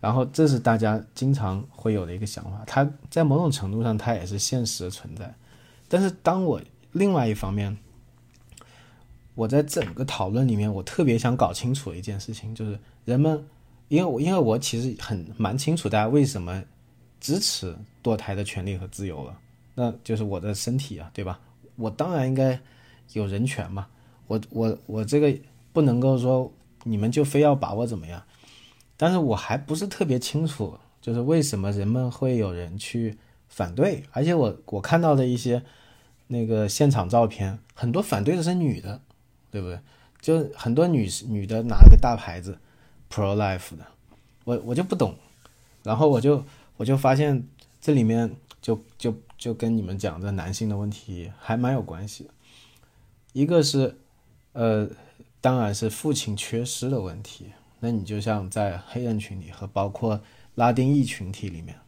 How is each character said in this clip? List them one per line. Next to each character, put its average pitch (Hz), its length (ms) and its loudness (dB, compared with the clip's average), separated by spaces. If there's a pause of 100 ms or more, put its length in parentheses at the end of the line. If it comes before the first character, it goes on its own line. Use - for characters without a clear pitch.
然 107 120 -2
后 127 120 2
这 147 240 2
是 135 100 2
大 113 200 2
家 107 260 0 (100)
经 135 180 0
常 104 380 -2
会 - 220 -4
有 98 140 -2
的 85 80 -10
一 92 40 -8
个 107 80 -8
想 110 180 -12
法， 101 220 -12
它 139 220 0 (220)
在 165 120 0
某 143 160 2
种 170 120 0
程 98 200 -4
度 110 120 -4
上 113 140 0
它 117 180 -2
也 92 100 -8
是 98 140 -6
现 123 260 -2
实 101 200 -8
的 90 60 -8
存 - 240 -16
在。 - 200 -14 (540)
但 180 120 2
是 190 100 2
当 185 340 0
我 120 160 -2 (320)
另 196 200 2
外 131 160 2
一 107 60 0
方 98 180 -6
面， 101 240 -4 (1600)
我 113 120 -4
在 135 160 2
整 143 320 -4
个 - 100 -6
讨 95 260 -6
论 123 180 0
里 113 80 0
面， 104 160 -2
我 98 100 -6
特 - 220 -2
别 120 120 4
想 120 200 0
搞 98 160 2
清 120 200 -4
楚 139 180 -6
的 82 60 -10
一 90 40 -12
件 101 180 -8
事 113 140 -12
情， 110 200 -12
就 113 120 -10
是 104 140 -8 (260)
人 123 160 0
们， 151 240 0 (440)
因 147 100 2
为 180 60 2
我， 131 160 -2
因 170 120 0
为 196 60 2
我 113 200 2
其 117 240 -6
实 123 180 -6
很， 90 260 -8 (100)
蛮 107 200 -2
清 151 200 -2
楚 - 120 -4
大 107 120 0
家 110 80 0
为 143 160 4
什 107 180 -4
么 90 180 -8 (600)
支 151 180 -4
持 90 380 -6 (260)
堕 113 140 0
胎 101 180 -8
的 101 80 -6
权 95 240 -8
利 98 100 -6
和 92 120 -10
自 98 180 -10
由 78 160 -10
了， - 160 -16 (380)
那 120 260 -4
就 113 140 -4
是 110 80 -4
我 98 160 -6
的 104 120 -6
身 117 240 -4
体 131 220 -6
啊， 80 160 -16
对 104 80 -8
吧？ 90 160 -8 (380)
我 113 120 -6
当 151 240 -4
然 139 140 0
应 131 80 -2
该 131 240 0 (540)
有 107 140 -4
人 101 180 -4
权 98 260 -6
嘛， 101 160 -10 (400)
我， 110 220 -4
我， 113 380 -2
我 110 180 -6
这 147 160 0
个 143 160 2 (380)
不 160 80 2
能 123 180 2
够 135 160 2
说 127 340 0 (340)
你 113 120 -4
们 110 160 0
就 147 100 2
非 143 180 0
要 147 140 6
把 135 200 -4
我 117 120 -2
怎 117 120 -6
么 80 80 -12
样。 87 160 -14 (760)
但 165 140 2
是 185 60 2
我 143 180 0
还 104 220 -4
不 139 180 -6
是 175 120 -6
特 196 180 -4
别 131 140 0
清 151 280 -4
楚， 107 320 -8 (220)
就 117 140 -6
是 120 80 -2
为 156 180 2
什 139 180 -2
么 98 140 -2
人 101 160 -2
们 123 220 0
会 127 260 -2
有 101 160 -2
人 87 240 -10
去 113 400 -6 (320)
反 87 260 -8
对。 143 360 -2
而 127 120 -4
且 170 120 0
我， 123 200 0 (120)
我 104 120 -8
看 165 220 2
到 160 140 4
的 131 120 2
一 123 80 0
些 120 280 -2 (640)
那 120 200 -4
个 107 220 0
现 143 220 2
场 101 180 0
照 117 180 4
片， 104 320 -6 (140)
很 - 180 -4
多 180 120 -2
反 104 200 -2
对 147 140 2
的 170 60 -2
是 170 100 0
女 156 260 -2
的， 98 220 -12 (500)
对 101 120 -8
不 90 60 -8
对？ 90 120 -10 (400)
就 160 340 0
很 117 200 -4
多 160 120 4
女， 135 220 0 (200)
女 104 180 -4
的 113 160 -4
拿 113 140 0
了 - 120 12
个 - 80 12
大 120 180 6
牌 90 280 -10
子， 92 160 -14 (520)
pro-life 98 640 -2
的， 76 120 -20 (580)
我， 120 220 -2
我 120 80 -4
就 175 100 0
不 190 100 -4
懂。 127 200 -2 (680)
然 110 140 -2
后 151 100 4
我 135 140 4
就， 143 240 2 (320)
我 120 80 -8
就 131 100 2
发 135 220 2
现 143 320 0 (320)
这 151 140 0
里 123 100 4
面 113 260 2 (300)
就， 110 180 -4 (200)
就， 117 160 -4 (240)
就 120 160 -8
跟 113 200 -2
你 113 60 0
们 95 160 -8
讲 92 240 -6
的 101 120 -6
男 92 200 -6
性 110 160 -4
的 104 80 -4
问 104 140 -6
题 92 480 -14
还 113 180 -6
蛮 123 160 -2
有 131 80 -2
关 90 260 -10
系。 - 220 -16 (1040)
一 135 140 0
个 165 160 4
是， 139 340 0 (560)
呃， 110 340 0 (540)
当 127 180 2
然 104 160 0
是 113 140 -4
父 151 240 -4
亲 110 240 -4
缺 117 260 -6
失 127 280 -6
的 131 100 -2
问 92 220 -10
题， - 240 -18 (360)
那 233 80 -2
你 107 140 -2
就 104 160 -6
像 101 300 -4
在 98 260 -4
黑 120 280 -10
人 113 140 -2
群 101 220 -10
体 82 100 -16
和 98 160 -16
包 98 220 -4
括 104 320 -4 (340)
拉 120 160 2
丁 131 240 2
裔 143 80 2
群 98 300 -6
体 98 160 -10
里 82 140 -14
面 85 120 -16 (120)